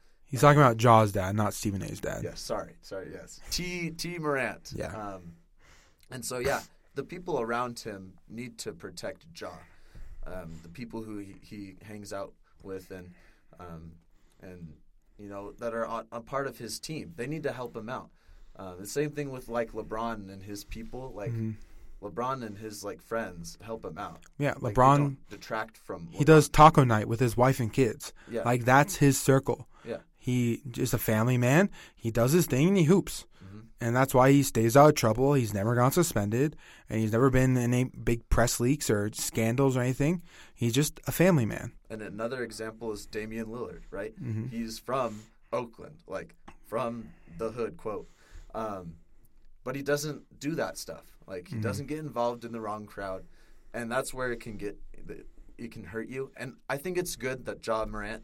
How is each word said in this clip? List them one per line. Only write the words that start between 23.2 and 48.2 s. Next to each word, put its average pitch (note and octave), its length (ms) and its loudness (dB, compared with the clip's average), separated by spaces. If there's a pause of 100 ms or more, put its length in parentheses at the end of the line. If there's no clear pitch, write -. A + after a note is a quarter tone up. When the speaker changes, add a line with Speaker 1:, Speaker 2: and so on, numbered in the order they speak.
Speaker 2:
help A2+ 240 -12
him E2 120 -10
out. F2 220 -12 (180)
Speaker 1:
Yeah, C#3+ 220 0
Speaker 2:
Like, G#2+ 160 -4
they B2+ 60 6
Speaker 1:
LeBron, C#3 160 10
Speaker 2:
don't C#3 320 -2
detract A2 480 -8
from E2+ 340 -12
Speaker 1:
he C3+ 140 0
does D#3 240 10
Speaker 2:
LeBron. - 40 -8
Speaker 1:
taco D#3 300 12
night A2+ 240 2
with A2+ 140 -2
his A#2 160 2
wife B2+ 240 6
and G#2+ 100 -2
kids. - 420 0 (160)
Speaker 2:
Yeah. A2 140 -4
Speaker 1:
Like, A#2+ 220 0
that's C#3 320 6
his C#3 220 6
circle. C3+ 480 2 (180)
Speaker 2:
Yeah. A#2 140 -8 (180)
Speaker 1:
He A#2+ 440 0 (160)
is C3 160 0
a B2+ 40 0
family A2+ 400 2
man. C#3 320 6 (260)
He A2+ 160 -4
does A#2 220 4
his F3 120 6
thing C#3 240 2
and G3+ 80 4
he F3 60 6
hoops. E3+ 420 2 (180)
Speaker 2:
Mm-hmm. G2 160 -18 (200)
Speaker 1:
And A#2+ 160 0
that's C3 180 4
why C3 180 8
he C#3 120 8
stays A#2 320 2
out D3 140 12
of D3 60 6
trouble. B2 380 4
He's A2+ 200 0
never G#2+ 220 0
gone B2 180 6
suspended, B2+ 640 2 (320)
and A2+ 100 0
he's A2 140 0
never B2+ 160 6
been B2+ 260 4
in A#2+ 180 2
any B2 120 2
big A#2+ 440 -2
press - 300 4
leaks B2+ 300 2
or G#2 240 2
scandals B2+ 640 0
or B2 40 0
anything. C#3 400 0 (320)
He's A#2 200 0
just D3 340 0
a B2 60 -4
family E3 320 4
man. A#2 260 -6 (180)
Speaker 2:
And G#2+ 120 -12
another A2+ 420 -6
example A2 480 -8
is G#2 140 -10
Damian A2 420 -8
Lillard, G#2 440 -10
right? G#2+ 300 -8
Speaker 1:
Mm-hmm. A2+ 260 -4
Speaker 2:
He's A2+ 300 -8
from A#2 440 -4 (320)
Oakland, A#2 540 -8
like, E2+ 280 -10 (320)
from A#2 420 -6 (280)
the A2+ 140 -4
hood, A2 260 -8
quote. G#2 320 -10 (440)